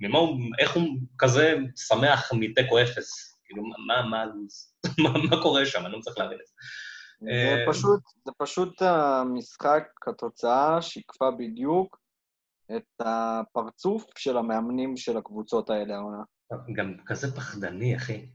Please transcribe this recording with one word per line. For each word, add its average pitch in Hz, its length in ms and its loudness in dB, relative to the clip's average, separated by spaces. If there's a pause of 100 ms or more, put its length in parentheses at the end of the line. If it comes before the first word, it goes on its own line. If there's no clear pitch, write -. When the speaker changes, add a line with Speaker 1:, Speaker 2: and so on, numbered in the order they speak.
Speaker 1:
ממה 104 180 2
הוא, 160 200 4 (200)
איך 143 140 4
הוא 170 120 2 (340)
כזה 139 360 6 (340)
שמח 131 440 4
מתיקו 117 500 4
אפס? - 640 -4
כאילו, 101 180 -12
מה, 110 400 -2
מה, 113 60 -6
מה 110 140 -2
הלוז? 104 520 -12 (100)
<laughs> - 180 0
מה, 156 80 6 (200)
מה 165 120 4
קורה 139 240 4
שם? 90 180 -4
אני 92 80 -8
לא 113 60 -8
מצליח - 200 -10
להבין - 220 -4
את - 60 -20
זה. - 60 -20 (680)
Speaker 2:
זה - 100 -8
Speaker 1:
אה, 120 420 2
Speaker 2:
פשוט, 202 280 4 (240)
זה 135 140 -10
פשוט 180 440 -2
המשחק, 143 1000 2 (240)
התוצאה 127 760 0
שיקפה - 560 -4
בדיוק 131 600 -2 (800)
את - 300 -10
הפרצוף 113 960 -2 (140)
של 127 180 -2
המאמנים 120 600 -2
של 120 200 -4
הקבוצות 107 540 -4
האלה, 104 240 -2
העונה. 104 280 -8 (540)
Speaker 1:
גם 95 180 -4 (120)
כזה 127 300 -6
פחדני, 101 600 -4
אחי. - 380 -8